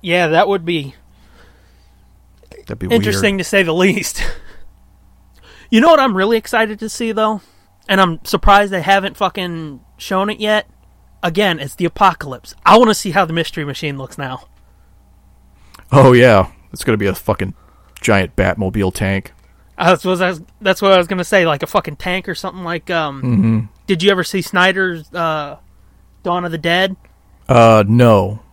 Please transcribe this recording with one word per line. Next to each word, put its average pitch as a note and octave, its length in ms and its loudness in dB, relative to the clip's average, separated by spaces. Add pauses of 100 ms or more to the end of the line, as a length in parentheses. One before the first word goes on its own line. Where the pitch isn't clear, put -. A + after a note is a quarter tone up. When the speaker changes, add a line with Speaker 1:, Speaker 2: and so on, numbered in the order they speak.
Speaker 1:
Yeah, F3 280 0
that F3 200 2
would G3 160 -4
be D#3 300 -6 (1700)
Speaker 2:
That'd - 120 -12
be F#3 160 -4
Speaker 1:
interesting G3+ 400 0
Speaker 2:
weird. F#3+ 100 -6
Speaker 1:
to - 40 -12
say G3 140 2
the D#3+ 120 -2
least. - 540 -2
<laughs> - 40 -4 (1400)
You A3+ 100 4
know D#4 80 4
what D#4+ 100 6
I'm B3+ 180 0
really G3+ 200 0
excited A3 440 -4
to A3 80 -8
see, A3+ 220 -6
though? G#3+ 300 -2 (480)
And F#3+ 120 0
I'm E3+ 240 0
surprised G3+ 460 2
they F#3 120 -4
haven't G3 340 0
fucking E3+ 640 -8 (160)
shown G3 340 -4
it G#3+ 80 -8
yet. G#3+ 300 -2 (520)
Again, F3 380 -2
it's C3+ 160 -12
the F3 120 -4
apocalypse. E3 680 -2 (100)
I F#3+ 140 8
wanna A3+ 160 4
see - 160 -6
how F#3+ 140 0
the D#3+ 80 -8
Mystery D#3+ 320 -6
Machine C#3+ 340 -8
looks C3+ 180 -16
now. C3 280 -10 (1500)
Speaker 2:
Oh, C3+ 220 8
yeah. A#2+ 380 6 (220)
It's - 120 -14
gonna A2+ 140 0
be G2+ 80 -2
a F#2+ 80 -2
fucking G2 400 -6 (460)
giant G2 360 0
Batmobile F#2+ 580 -2
tank. F#2+ 380 -4 (440)
Speaker 1:
Uh, F3 140 -2
that's E3+ 140 0
what F#3 180 -2
I F3+ 60 -2
was, E3+ 140 -8 (180)
that's F#3+ 220 -2
what G3 100 4
I F#3 60 6
was E3+ 100 0
gonna F3+ 160 -4
say, F#3+ 220 2
like D3+ 180 -2
a - 20 -10
fucking D#3+ 300 -6
tank F#3 320 -8
or F3 80 -8
something F#3 260 -12
like, E3+ 280 -10
um, D3+ 320 -6
Speaker 2:
Mm-hmm. A2+ 360 2 (300)
Speaker 1:
did F3 140 -2
you G3 100 2
ever F#3 100 -2
see F#3 200 -6
Snyder's, F3+ 680 -2
uh, D#3 440 -6 (680)
Dawn F3+ 220 -4
of E3+ 80 -6
the E3 60 -8
Dead? F3+ 360 -2 (540)
Speaker 2:
Uh, A2+ 400 6
no. A2 520 4 (120)